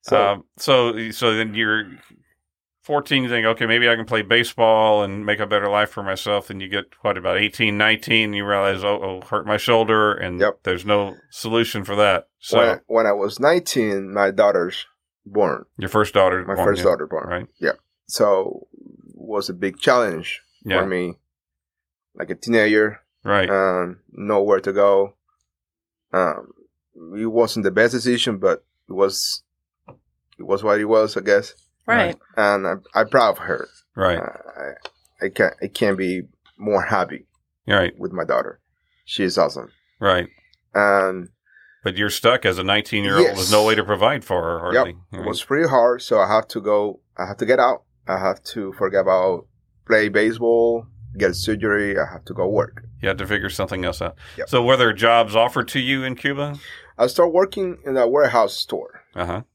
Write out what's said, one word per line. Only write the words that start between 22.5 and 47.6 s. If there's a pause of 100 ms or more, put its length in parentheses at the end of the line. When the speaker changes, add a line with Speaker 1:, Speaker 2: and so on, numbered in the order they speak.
Speaker 2:
Right.
Speaker 1:
And (140)
nowhere
to
go. (1000)
Um, (640)
it
wasn't
the
best
decision,
but (260)
it
was, (960)
it
was
what
it
was,
I
guess. (320)
Speaker 3:
Right.
Speaker 2:
Right. (180)
Speaker 1:
And
I'm, (120)
I'm
proud
of
her. (280)
Speaker 2:
Right.
Speaker 1:
Uh, (840)
I,
I
can't,
I
can't
be (340)
more
happy (400)
Speaker 2:
Right.
Speaker 1:
with
my
daughter. (460)
She
is
awesome. (300)
Speaker 2:
Right. (460)
Speaker 1:
And (540)
Speaker 2:
But
you're
stuck
as
a
nineteen-year-old
with
no
Speaker 1:
Yes.
Speaker 2:
way
to
provide
for
her,
hardly.
Speaker 1:
Yep. (140)
Speaker 2:
Right.
Speaker 1:
It
was
pretty
hard,
so
I
have
to
go. (180)
I
have
to
get
out. (240)